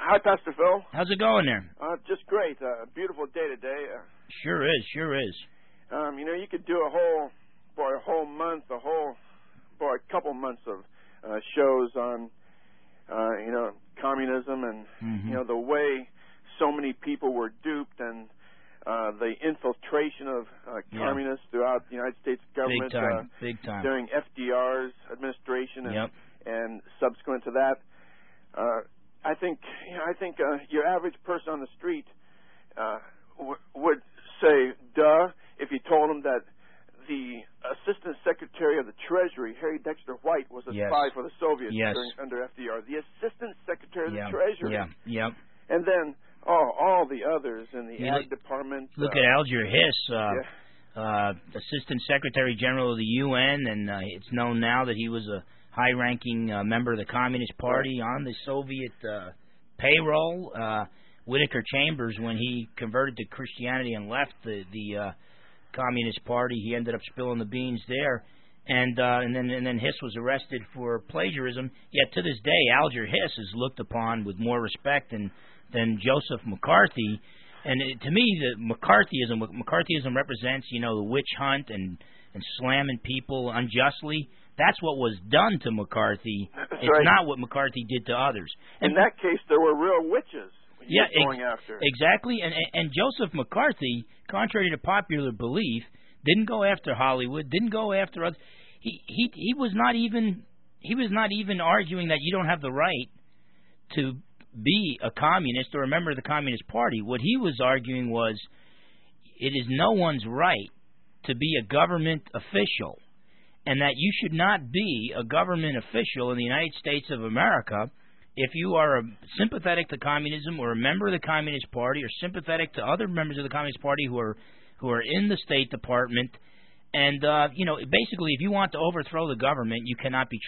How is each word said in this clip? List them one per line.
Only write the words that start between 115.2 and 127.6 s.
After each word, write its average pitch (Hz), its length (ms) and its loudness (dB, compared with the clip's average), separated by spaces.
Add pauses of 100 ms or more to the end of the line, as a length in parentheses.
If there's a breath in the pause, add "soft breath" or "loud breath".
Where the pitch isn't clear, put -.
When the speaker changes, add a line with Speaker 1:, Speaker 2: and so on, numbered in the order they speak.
Speaker 2:
government 160 520 2
official 123 540 -2
in 123 80 0
the 120 60 0
United 147 340 0
States 147 320 -2
of 117 140 -4
America 120 640 2 (500 soft breath)
if 131 140 2
you 170 220 0
are 151 220 6
a, 117 40 0 (340)
sympathetic 180 520 0
to 139 100 -8
communism 147 600 -2
or 117 100 0
a 117 60 0
member 151 320 2
of 190 40 2
the 175 140 -2
Communist 151 460 -2
Party 123 300 0
or 117 60 -6 (120)
sympathetic 165 540 -4
to 127 80 -4
other 175 260 0
members 156 280 -2
of 143 60 -4
the 139 80 -6
Communist 147 300 -4
Party 143 280 0
who 120 100 -4
are, 110 180 -2 (400 soft breath)
who 131 120 -4
are 117 140 2
in 180 260 2
the 202 160 2
State 135 260 2
Department. 123 600 0 (640 soft breath)
And, 143 280 4
uh, 147 300 6
you 180 140 0